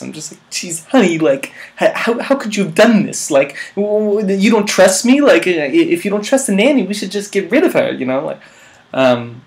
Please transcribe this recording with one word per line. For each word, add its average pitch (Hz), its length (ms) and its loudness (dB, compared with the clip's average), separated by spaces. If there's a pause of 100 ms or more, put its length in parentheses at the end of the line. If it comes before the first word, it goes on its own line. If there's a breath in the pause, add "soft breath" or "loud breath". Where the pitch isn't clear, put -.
I'm 127 120 -14
just 151 180 -14
like, - 180 -20
Jeez, - 380 -10
honey, 185 300 2
like, 147 360 0 (260 loud breath)
h-, - 140 2
how, 240 260 -2
how - 160 0
could 233 200 -8
you 202 100 0
have 160 100 -10
done 214 300 4
this? - 260 -8
Like, 139 240 2 (200 loud breath)
w-, 208 460 0
w-, 196 140 -2
you 196 160 2
don't 208 160 2
trust - 380 2
me? 254 160 4
Like, 180 260 4
uh, 185 40 0
i-, 156 440 0
if 170 100 -8
you 202 60 -2
don't 208 120 -4
trust 262 240 0
the 208 60 -2
nanny, 226 300 2
we 185 100 -6
should 202 180 -8
just 202 200 -8
get - 200 -4
rid 269 120 2
of 349 100 -2
her, 123 180 0
you 131 140 -6
know? 131 200 -4
Like, 143 160 -10 (520 soft breath)
um 123 540 0